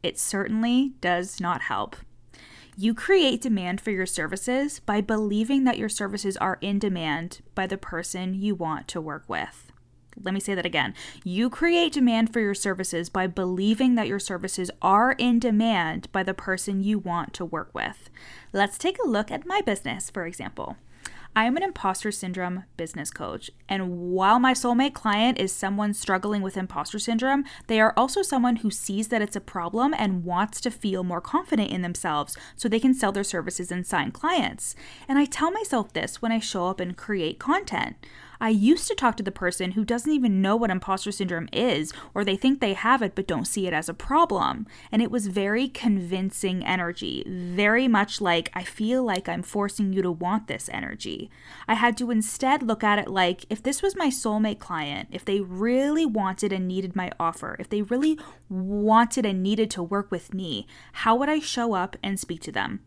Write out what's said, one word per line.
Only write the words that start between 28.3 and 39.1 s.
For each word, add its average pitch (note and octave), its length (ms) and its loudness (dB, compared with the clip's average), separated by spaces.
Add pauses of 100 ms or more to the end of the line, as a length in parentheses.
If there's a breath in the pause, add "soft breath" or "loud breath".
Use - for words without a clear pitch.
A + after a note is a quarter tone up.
who A3 140 0
sees G#3 380 -2
that A3+ 120 2
it's G#3 140 0
a G3+ 60 -4
problem G#3+ 580 -2
and F#3 260 0
wants F3 360 0
to B3 100 0
feel F#3+ 320 -2
more F3+ 180 -2
confident - 520 2
in F#3 100 -2
themselves E3 540 -2 (180 loud breath)
so - 140 -2
they A3 100 4
can C4 160 8
sell A3 160 4
their G3+ 140 -2
services F3+ 480 -4
and F3+ 120 -4
sign - 280 0
clients. - 640 -2 (320 loud breath)
And C4+ 100 4
I D4 60 8
tell D#4 260 0
myself F#4 420 -2
this - 300 -4
when A#3 80 0
I A3+ 80 2
show F3+ 300 -2
up F#3+ 100 -4
and F3+ 180 -4
create F3+ 440 -4
content. - 560 -2 (440 loud breath)
I A3+ 80 0
used A3 400 4
to G#4+ 80 0
talk A#3 200 2